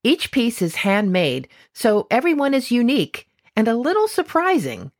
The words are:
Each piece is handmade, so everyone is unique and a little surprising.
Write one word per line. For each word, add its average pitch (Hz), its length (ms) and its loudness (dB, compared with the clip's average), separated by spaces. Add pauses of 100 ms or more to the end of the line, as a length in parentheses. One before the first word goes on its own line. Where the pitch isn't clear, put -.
Each 285 280 0
piece 233 320 -2
is 165 140 -2
handmade, 185 680 0 (280)
so 208 360 0
everyone 277 440 2
is 254 160 -2
unique 240 580 0 (260)
and 220 140 2
a 226 80 0
little 381 320 0
surprising. 180 920 -2